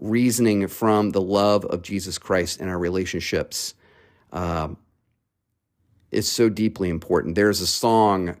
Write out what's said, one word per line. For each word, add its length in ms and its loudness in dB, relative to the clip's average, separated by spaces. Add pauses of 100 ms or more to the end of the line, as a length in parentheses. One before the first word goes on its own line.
reasoning 640 2
from 440 2
the 120 0
love 420 2
of 180 -4
Jesus 360 -8
Christ 420 -2
in 80 -6
our 100 -4
relationships, 960 -4 (580)
um, 460 -4 (1300)
is 200 -2
so 200 2
deeply 400 -2
important. 460 -2
There's 260 4
a 40 -4
song 720 2